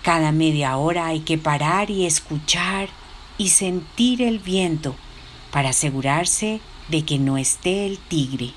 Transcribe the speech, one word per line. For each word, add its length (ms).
cada 280
media 460
hora 300
hay 140
que 180
parar 500
y 160
escuchar 840
y 120
sentir 720
el 160
viento 580
para 200
asegurarse 920
de 160
que 120
no 220
esté 480
el 100
tigre. 600